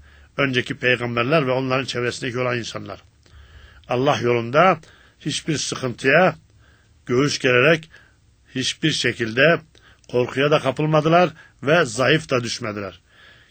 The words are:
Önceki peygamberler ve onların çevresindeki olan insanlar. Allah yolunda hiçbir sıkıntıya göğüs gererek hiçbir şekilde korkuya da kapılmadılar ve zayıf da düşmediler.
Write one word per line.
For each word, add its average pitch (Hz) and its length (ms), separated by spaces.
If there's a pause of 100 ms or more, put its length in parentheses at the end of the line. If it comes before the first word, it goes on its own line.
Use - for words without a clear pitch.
(360)
Önceki 131 380
peygamberler 123 720
ve 127 40
onların 131 340
çevresindeki 120 540
olan 123 200
insanlar. 107 420 (880)
Allah 127 340
yolunda 120 560 (420)
hiçbir 151 360
sıkıntıya 139 800 (720)
göğüs 135 320
gererek 139 520 (640)
hiçbir 139 380
şekilde 131 680 (480)
korkuya 131 420
da 151 100
kapılmadılar 156 680 (320)
ve 156 220
zayıf 131 460
da 123 140
düşmediler. 104 560 (500)